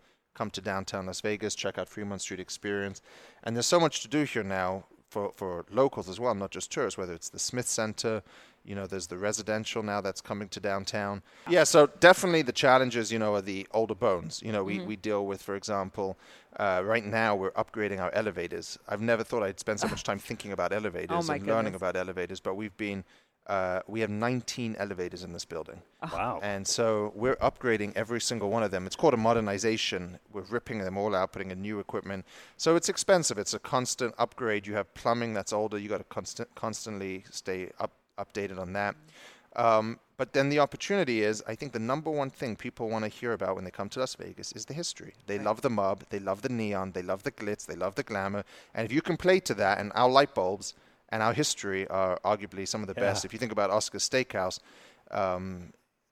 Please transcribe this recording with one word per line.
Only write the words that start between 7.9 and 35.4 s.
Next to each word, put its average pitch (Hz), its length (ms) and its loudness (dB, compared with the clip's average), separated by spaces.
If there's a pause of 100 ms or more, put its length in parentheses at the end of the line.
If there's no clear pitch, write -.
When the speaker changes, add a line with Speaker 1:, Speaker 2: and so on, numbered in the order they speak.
Speaker 1:
you 101 100 -10
know, 98 100 -4
there's 92 220 -6
the 87 100 -8
residential 107 640 -2
now 104 200 0
that's 95 180 -4
coming 101 300 -8
to - 100 -10
downtown. 101 640 -2 (260)
Yeah, 170 160 8
so 147 240 10 (140)
definitely 175 400 10
the 143 100 0
challenges, 127 600 4
you 117 60 2
know, 107 160 4
are 101 60 2
the 98 300 -6
older 110 240 2
bones. 90 480 0
You 110 80 -4
know, 104 100 2
we, 98 180 -2
Speaker 2:
Mm-hmm. 180 80 -6
Speaker 1:
we 107 100 -4
deal 101 280 0
with, 98 160 -4
for 98 140 -4
example, 98 640 -4 (420)
uh, 95 240 4
right 110 220 2
now 110 280 4
we're 95 180 2
upgrading 104 500 -2
our 90 120 0
elevators. 87 640 -2 (120)
I've 101 120 -4
never 113 220 2
thought 117 180 -2
I'd 98 200 -2
spend 107 180 -2
so 110 80 0
much 104 160 -6
time 101 160 -2
thinking - 320 -10
about 95 220 0
elevators 90 380 -2
Speaker 2:
Oh 175 120 2
my 151 120 -2
Speaker 1:
and 98 120 -4
learning 110 240 2
Speaker 2:
goodness. 92 100 -8
Speaker 1:
about 92 140 0
elevators, 92 460 -4
but 95 140 -4
we've 104 200 -8
been, 101 300 -4 (420)
uh, 92 380 0
we 110 140 -6
have 107 100 0
nineteen 117 720 -2
elevators 90 440 -4
in 87 80 -10
this 85 140 -10
building. 82 340 -10 (220)
Speaker 2:
Oh. 165 100 -8
Speaker 3:
Wow. 98 300 -2
Speaker 1:
And 98 260 -4
so 107 460 2
we're 117 220 0
upgrading 110 600 0
every 113 240 -2
single 107 300 -2
one 113 140 2
of 101 80 0
them. 92 160 -2
It's - 80 -8
called 151 180 6
a 120 40 4
modernization. 107 1000 2 (160)
We're 104 160 -8
ripping 113 300 -4
them 95 180 -4
all 104 180 2
out, 92 160 2
putting 95 200 -8
in 92 100 -8
new 104 160 -4
equipment. 98 480 -6 (320)
So 165 180 6
it's 170 140 4
expensive. 180 480 4
It's - 160 -2
a 107 60 -6
constant 123 580 -2
upgrade. 110 480 0
You 104 80 -6
have 101 220 -2
plumbing 117 400 0
that's 98 180 -4